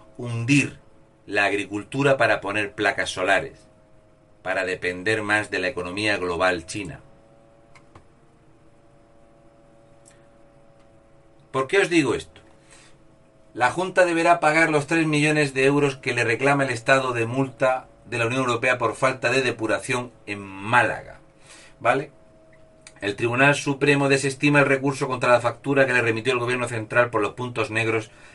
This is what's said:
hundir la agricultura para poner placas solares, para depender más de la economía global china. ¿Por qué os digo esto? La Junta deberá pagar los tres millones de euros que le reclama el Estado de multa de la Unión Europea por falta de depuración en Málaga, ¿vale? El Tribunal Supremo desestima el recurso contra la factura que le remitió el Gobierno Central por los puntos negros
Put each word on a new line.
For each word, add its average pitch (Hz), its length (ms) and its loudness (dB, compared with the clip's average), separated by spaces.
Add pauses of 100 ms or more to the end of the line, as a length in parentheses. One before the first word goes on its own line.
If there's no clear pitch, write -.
(160)
hundir 120 640 -2 (460)
la 101 200 -2
agricultura 104 680 0
para 113 240 2
poner 101 340 -4
placas 98 360 -2
solares, 92 580 -2 (720)
para 92 220 -4
depender 92 580 -4
más 107 280 -2
de 95 100 -4
la 92 80 -2
economía 92 480 -4
global 87 520 -2
china. 98 340 -12 (4000)
¿Por 135 160 -2
qué 190 120 2
os 180 100 2
digo 143 240 2
esto? - 260 -10 (1120)
La 120 160 0
Junta 180 360 2
deberá 170 340 2
pagar 160 300 4
los 147 180 0
tres 165 180 0
millones 151 480 2
de 135 120 2
euros 143 320 2
que 123 160 -4
le 120 100 0
reclama 139 400 2
el 131 60 -2
Estado 123 420 2
de 117 140 -2
multa 127 640 -2 (160)
de 113 120 -8
la 113 100 0
Unión 131 160 -2
Europea 123 340 0
por 117 180 -2
falta 127 340 0
de 131 120 2
depuración 117 720 -2 (120)
en 101 140 -8
Málaga, 101 800 -2 (640)
¿vale? 135 300 2 (880)
El 101 160 -4
Tribunal 127 380 2
Supremo 143 520 2
desestima 139 520 2
el 135 80 4
recurso 135 420 0
contra 123 240 2
la 120 80 4
factura 135 440 0
que 123 60 -2
le 123 100 2
remitió 113 300 0
el 123 80 0
Gobierno 123 300 -4
Central 120 400 0
por 110 120 -2
los 98 120 -2
puntos 120 380 -6
negros 113 380 -2 (260)